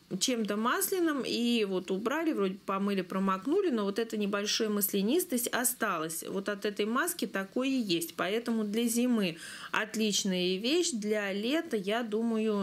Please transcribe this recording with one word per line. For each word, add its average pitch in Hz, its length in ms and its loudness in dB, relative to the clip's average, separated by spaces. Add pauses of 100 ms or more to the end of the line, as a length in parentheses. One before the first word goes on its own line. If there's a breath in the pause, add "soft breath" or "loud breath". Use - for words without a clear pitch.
(200)
чем-то 214 380 0
масляным 320 680 0
и 233 380 2
вот 190 280 -2
убрали, 269 420 0
вроде 196 220 0 (100)
помыли, 196 360 0
промокнули, 190 680 0
но 220 160 2
вот 202 140 0
эта 226 180 -2
небольшая 208 520 0
маслянистость 208 800 2
осталась. 175 800 -2
Вот 196 220 -4
от 202 160 -4
этой 208 200 0
маски 262 420 0
такое 202 400 -2
и 269 40 2
есть. 190 460 0
Поэтому 220 480 0
для 220 200 0
зимы 226 520 2 (340 loud breath)
отличная 196 840 2
вещь, 320 340 2
для 208 400 -2
лета, 247 460 0
я 208 260 0
думаю, 220 600 0